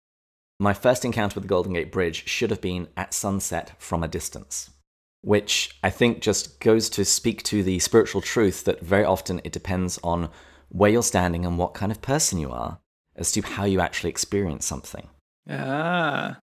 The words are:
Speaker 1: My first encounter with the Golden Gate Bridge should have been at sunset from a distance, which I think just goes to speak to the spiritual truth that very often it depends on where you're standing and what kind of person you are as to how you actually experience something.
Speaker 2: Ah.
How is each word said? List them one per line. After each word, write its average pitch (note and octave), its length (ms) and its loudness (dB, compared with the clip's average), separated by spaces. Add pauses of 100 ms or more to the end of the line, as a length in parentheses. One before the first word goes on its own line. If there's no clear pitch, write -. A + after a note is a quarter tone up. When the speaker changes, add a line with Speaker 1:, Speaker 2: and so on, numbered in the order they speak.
(580)
Speaker 1:
My G2+ 160 4
first B2+ 300 2
encounter A2 320 -2
with G2 80 -6
the F#2+ 40 -10
Golden F#2 240 2
Gate D#2+ 200 -2
Bridge F2 360 -2
should A2 220 0
have G2+ 100 -2
been F2+ 360 -4
at - 180 -6
sunset F#2+ 640 -4
from E2+ 240 -4
a D#2+ 60 -2
distance, - 640 -10 (520)
which - 600 0
I - 80 4
think A#2 300 2
just - 400 -2
goes A2 300 4
to G2 140 0
speak - 400 0
to G#2 180 0
the F#2 160 2
spiritual G2+ 420 4
truth - 440 2
that - 160 0
very G2 240 4
often F#2 400 0
it E2 80 -8
depends F#2 500 -2
on E2+ 260 -2 (400)
where G2+ 220 4
you're A#2 120 4
standing F2+ 440 0
and F2 120 0
what F2 160 0
kind G#2 180 -4
of - 100 -8
person C3+ 360 0
you C#2 120 -4
are A#1+ 280 -8 (360)
as - 180 -4
to G#2+ 100 -2
how - 220 -6
you F#2+ 160 4
actually - 300 -2
experience F#2+ 560 -2
something. - 420 -10 (400)
Speaker 2:
Ah. D#3 960 -2